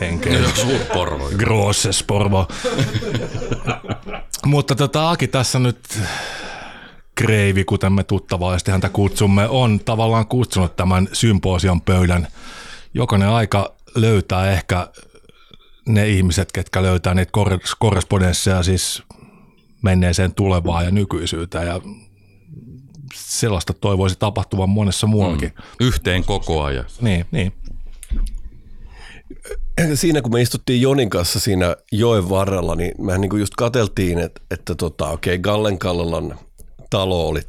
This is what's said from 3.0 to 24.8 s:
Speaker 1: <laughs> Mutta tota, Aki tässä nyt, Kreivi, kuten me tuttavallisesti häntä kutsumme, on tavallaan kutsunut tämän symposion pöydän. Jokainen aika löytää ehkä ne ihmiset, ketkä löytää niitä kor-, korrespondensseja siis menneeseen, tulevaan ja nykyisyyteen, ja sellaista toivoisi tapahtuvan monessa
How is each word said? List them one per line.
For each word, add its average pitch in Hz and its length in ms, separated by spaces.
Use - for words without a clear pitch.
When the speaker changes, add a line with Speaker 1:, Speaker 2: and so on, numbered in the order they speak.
Speaker 1:
<laughs> - 920
Mutta 143 280
tota, 151 360
Aki 139 180
tässä 131 300
nyt, 123 200
Kreivi, 101 500
kuten 98 280
me 98 120
tuttavallisesti 90 640
häntä 95 180
kutsumme, 101 600
on 120 360
tavallaan 113 420
kutsunut 104 500
tämän 92 360
symposion 92 680
pöydän. 87 480
Jokainen 104 340
aika 107 460
löytää 98 580
ehkä 90 360
ne 104 200
ihmiset, 92 440
ketkä 92 300
löytää 90 320
niitä 92 180
kor-, 95 260
korrespondensseja 92 840
siis 90 400
menneeseen, 92 520
tulevaan 87 500
ja 87 60
nykyisyyteen, 87 760
ja 87 140
sellaista - 600
toivoisi 95 440
tapahtuvan 101 500
monessa 104 380